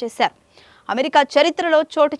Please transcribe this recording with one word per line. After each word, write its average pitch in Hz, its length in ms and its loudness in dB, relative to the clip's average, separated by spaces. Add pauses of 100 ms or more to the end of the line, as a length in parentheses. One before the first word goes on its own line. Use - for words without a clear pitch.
చేశారు. 226 280 -4 (580)
అమెరికా 285 320 0
చరిత్రలో 320 600 0
చోటు 302 380 -2